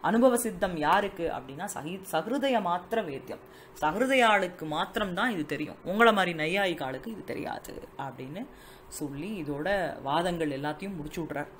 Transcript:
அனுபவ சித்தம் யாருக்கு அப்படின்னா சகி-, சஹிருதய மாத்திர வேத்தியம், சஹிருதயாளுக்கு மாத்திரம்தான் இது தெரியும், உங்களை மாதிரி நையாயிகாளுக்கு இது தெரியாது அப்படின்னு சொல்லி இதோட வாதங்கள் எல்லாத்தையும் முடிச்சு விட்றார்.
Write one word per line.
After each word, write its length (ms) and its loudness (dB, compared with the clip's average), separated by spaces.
அனுபவ 360 6
சித்தம் 400 -2
யாருக்கு 540 2
அப்படின்னா 420 -8
சகி-, 380 -8
சஹிருதய 500 2
மாத்திர 440 -2
வேத்தியம், 340 -8
சஹிருதயாளுக்கு 800 4
மாத்திரம்தான் 680 -2
இது 140 -2
தெரியும், 380 -4
உங்களை 300 6
மாதிரி 240 2
நையாயிகாளுக்கு 720 0
இது 160 -10
தெரியாது 640 -8
அப்படின்னு 500 -10
சொல்லி 600 -6
இதோட 540 -2
வாதங்கள் 580 0
எல்லாத்தையும் 360 -4
முடிச்சு 260 -8
விட்றார். 260 -6